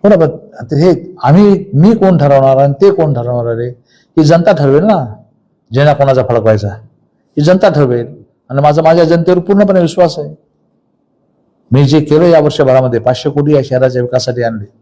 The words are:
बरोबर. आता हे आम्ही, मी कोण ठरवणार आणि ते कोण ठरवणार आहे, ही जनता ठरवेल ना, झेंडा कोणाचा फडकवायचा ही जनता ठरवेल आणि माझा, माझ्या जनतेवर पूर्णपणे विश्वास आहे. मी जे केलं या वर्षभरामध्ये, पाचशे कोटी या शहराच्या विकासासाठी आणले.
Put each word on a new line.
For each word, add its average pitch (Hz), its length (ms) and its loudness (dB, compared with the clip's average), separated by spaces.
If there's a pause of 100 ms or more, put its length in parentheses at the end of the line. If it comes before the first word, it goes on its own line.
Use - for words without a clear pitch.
बरोबर. 185 240 2 (320)
आता - 160 -10
हे 170 480 0
आम्ही, 185 500 2
मी 185 220 2
कोण 190 220 0
ठरवणार 135 400 2
आणि 143 160 2
ते 196 180 2
कोण 160 220 -2
ठरवणार 120 440 -6
आहे, 120 120 -8 (480)
ही 160 60 2
जनता 170 280 2
ठरवेल 147 320 2
ना, 160 320 -2 (600)
झेंडा 143 180 2
कोणाचा 135 360 0
फडकवायचा 107 380 0
ही - 720 -12
जनता 185 280 2
ठरवेल 123 540 -4 (260)
आणि 139 120 -4
माझा, 147 200 2
माझ्या 165 240 2
जनतेवर 170 340 0
पूर्णपणे 196 400 0
विश्वास 170 400 -2
आहे. 151 160 -14 (1400)
मी 139 140 2
जे 147 140 2
केलं 151 240 0
या 165 160 4
वर्षभरामध्ये, 131 600 0
पाचशे 127 300 -4
कोटी 143 260 -2
या 139 100 0
शहराच्या 127 360 -2
विकासासाठी 123 420 -6
आणले. 110 280 -8 (100)